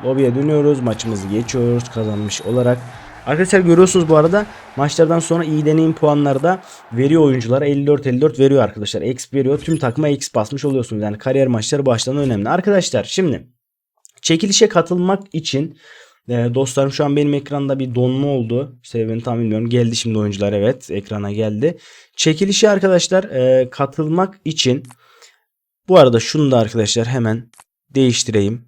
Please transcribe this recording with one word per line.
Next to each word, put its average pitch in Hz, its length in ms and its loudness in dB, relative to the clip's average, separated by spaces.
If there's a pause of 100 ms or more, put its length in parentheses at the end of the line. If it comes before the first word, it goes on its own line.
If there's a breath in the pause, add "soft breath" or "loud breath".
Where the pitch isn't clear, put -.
Lobiye 131 300 0
dönüyoruz. 147 460 2
Maçımızı 110 480 -4
geçiyoruz 120 640 -2
kazanmış 104 520 -6
olarak. 123 360 0 (480 loud breath)
Arkadaşlar 185 340 2
görüyorsunuz 175 480 4
bu 160 80 6
arada 175 300 2 (300 loud breath)
maçlardan 160 420 2
sonra 165 260 -2
iyi 151 220 -2
deneyim 160 260 2
puanları 147 500 0
da 185 200 0 (300 loud breath)
veriyor 143 300 2
oyunculara. 131 440 2
Elli 143 200 0
dört, 143 200 2
elli 127 140 0
dört 151 180 2
veriyor 135 240 4
arkadaşlar. 104 400 -4
X 123 320 -6
veriyor. 139 240 0
Tüm 160 200 -2
takıma 147 300 -2
X - 260 -4
basmış 123 300 -4
oluyorsunuz. 123 380 -2
Yani 104 160 -4
kariyer 135 280 0
maçları 127 400 -2
baştan 127 300 0
önemli. 117 320 -2
Arkadaşlar 180 560 0
şimdi 175 420 -2 (760)
çekilişe 196 460 2
katılmak 180 540 -2 (100)
için, 156 460 -6 (500 loud breath)
e, 120 260 -2
dostlarım 135 380 -2
şu 147 120 -2
an 143 120 0
benim 147 180 0
ekranda 139 440 -4
bir 131 160 -6
donma 127 320 0
oldu. 120 560 -4
Sebebini 113 400 -6
tam 120 180 -4
bilmiyorum. 113 280 -2
Geldi 117 280 0
şimdi 113 220 -2
oyuncular, 101 340 -2
evet, 107 380 -2
ekrana 101 420 -8
geldi. 110 460 -2 (380 loud breath)
Çekilişe 196 540 2
arkadaşlar, 190 540 2
e, 131 460 2
katılmak 160 760 -4
için 147 380 -2 (1040 soft breath)
bu 185 100 8
arada 123 220 6
şunu 147 300 0
da 127 80 4
arkadaşlar 113 480 0
hemen 117 440 -2 (400)
değiştireyim. 117 760 0